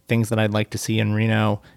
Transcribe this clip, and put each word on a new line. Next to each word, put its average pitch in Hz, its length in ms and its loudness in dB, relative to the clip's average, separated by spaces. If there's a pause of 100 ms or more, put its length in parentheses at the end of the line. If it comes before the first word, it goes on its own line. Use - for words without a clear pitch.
things 113 220 0
that 110 100 0
I'd 107 140 0
like 107 180 -2
to 104 80 -6
see 110 180 -2
in 107 160 0
Reno. 107 480 0 (160)